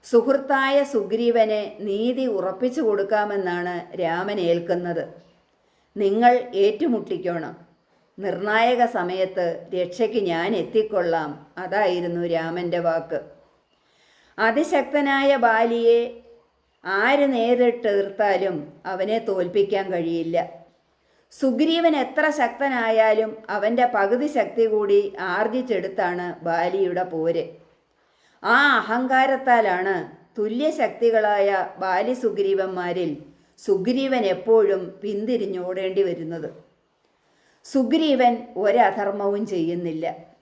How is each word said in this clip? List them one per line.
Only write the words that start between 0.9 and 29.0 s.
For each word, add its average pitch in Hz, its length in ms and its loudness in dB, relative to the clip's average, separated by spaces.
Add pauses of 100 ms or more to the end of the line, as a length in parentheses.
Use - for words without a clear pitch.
നീതി 226 460 -2
ഉറപ്പിച്ചു 208 540 -2
കൊടുക്കാമെന്നാണ് 196 1200 -2
രാമൻ 180 400 -2
ഏൽക്കുന്നത്. 170 680 -2 (880)
"നിങ്ങൾ 240 580 4
ഏറ്റുമുട്ടിക്കോണം, 196 1000 -2 (640)
നിർണായക 208 680 2
സമയത്ത് 185 880 -2
രക്ഷയ്ക്ക് 208 500 -2
ഞാൻ 175 320 -2
എത്തിക്കൊള്ളാം," 170 920 -2 (120)
അതായിരുന്നു 180 680 -2
രാമന്റെ 170 520 -2
വാക്ക്. 165 420 -2 (1160)
അതിശക്തനായ 277 1000 2
ബാലിയെ 233 800 2 (680)
ആര് 262 480 2
നേരിട്ട് 240 560 2
എതിർത്താലും 196 840 0 (140)
അവനെ 190 320 -2
തോൽപ്പിക്കാൻ 190 760 0
കഴിയില്ല. 165 680 -4 (800)
സുഗ്രീവൻ 311 560 2
എത്ര 302 340 0
ശക്തനായാലും 226 1040 0 (140)
അവന്റെ 226 440 2
പകുതി 220 320 2
ശക്തി 233 400 0
കൂടി 202 540 2
ആർജിച്ചെടുത്താണ് 190 1200 -4
ബാലിയുടെ 180 580 0
പോര്. 165 460 -2 (960)
ആ 262 320 4
അഹങ്കാരത്താലാണ് 240 1500 0 (140)